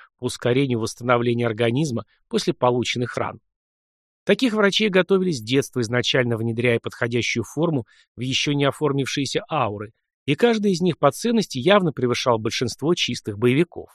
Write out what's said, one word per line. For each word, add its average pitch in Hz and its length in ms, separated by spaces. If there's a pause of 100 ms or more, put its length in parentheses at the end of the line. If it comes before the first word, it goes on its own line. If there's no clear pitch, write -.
(180)
по 123 60
ускорению 123 560
восстановления 120 680
организма 117 580 (240)
после 208 240
полученных 123 640
ран. 101 240 (840)
Таких 208 280
врачей 208 360
готовили 185 440
с 120 100
детства, 131 380
изначально 120 560
внедряя 117 420
подходящую 117 640
форму 151 440 (280)
в 107 60
еще 131 320
не 143 120
оформившиеся 139 880
ауры, 107 420 (340)
и 143 100
каждый 214 340
из 165 100
них 175 180
по 143 120
ценности 226 480
явно 175 340
превышал 120 460
большинство 123 560
чистых 110 420
боевиков. 123 580